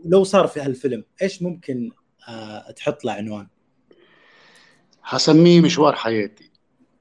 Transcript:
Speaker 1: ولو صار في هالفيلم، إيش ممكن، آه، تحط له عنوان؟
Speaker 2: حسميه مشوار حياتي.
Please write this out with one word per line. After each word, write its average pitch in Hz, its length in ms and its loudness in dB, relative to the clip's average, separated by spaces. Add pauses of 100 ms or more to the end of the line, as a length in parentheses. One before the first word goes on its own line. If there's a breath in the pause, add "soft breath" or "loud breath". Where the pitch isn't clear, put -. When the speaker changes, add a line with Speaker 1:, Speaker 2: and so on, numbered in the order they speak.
Speaker 1:
ولو 185 200 4
صار 185 220 2
في - 140 -8
هالفيلم، 127 440 -6 (180)
إيش 190 200 -6
ممكن، 139 480 -10 (380)
آه، 110 420 -16
تحط - 340 -10
له 117 80 -6
عنوان؟ 104 340 -12 (1600 soft breath)
Speaker 2:
حسميه 165 580 4
مشوار 165 340 2
حياتي. 110 560 -8 (500)